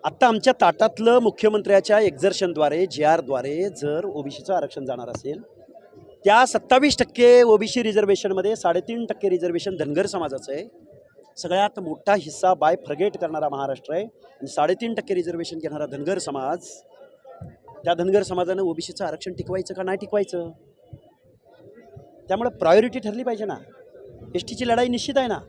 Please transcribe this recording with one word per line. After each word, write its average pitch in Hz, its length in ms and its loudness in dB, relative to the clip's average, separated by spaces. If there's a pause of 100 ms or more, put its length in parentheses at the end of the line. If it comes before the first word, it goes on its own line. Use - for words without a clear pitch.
आत्ता 160 240 2
आमच्या 233 340 4
ताटातलं 220 580 4
मुख्यमंत्र्याच्या 208 800 2
एक्झर्शनद्वारे, 170 840 0
जीआरद्वारे 147 840 0
जर 151 360 -4
ओबीसीचं 147 480 -8
आरक्षण 147 320 -4
जाणार 120 240 -8
असेल, 143 320 -10 (840)
त्या 220 200 6
सत्तावीस 254 520 2
टक्के 240 440 6
ओबीसी 220 420 4
रिझर्वेशनमध्ये 202 720 0
साडेतीन 190 500 -2
टक्के 202 240 -4
रिझर्वेशन 180 480 -2
धनगर 151 280 -2
समाजाचं 139 480 -6
आहे. 160 100 -8 (760)
सगळ्यात 196 420 -2
मोठा 170 400 -2
हिस्सा 170 340 0
बायफर्गेट 170 640 0
करणारा 156 320 -4
महाराष्ट्र 139 440 -6
आहे 185 100 -4
आणि - 440 -16
साडेतीन 185 460 -2
टक्के - 220 -4
रिझर्वेशन 170 420 -6
घेणारा 151 280 -8
धनगर 143 320 -4
समाज, 147 500 -6 (1160)
त्या 165 100 0
धनगर 190 300 0
समाजानं 185 380 -4
ओबीसीचं 170 440 -6
आरक्षण 170 280 -8
टिकवायचं 180 400 -8
का 185 100 -8
नाही 190 140 -4
टिकवायचं? 190 540 -4 (1800)
त्यामुळे 226 220 -2
प्रायोरिटी 214 500 4
ठरली 214 240 -8
पाहिजे 220 220 -4
ना. 180 120 -8 (800)
एसटीची 220 320 -6
लढाई 240 200 2
निश्चित 247 300 -2
आहे 262 100 0
ना. 190 220 -4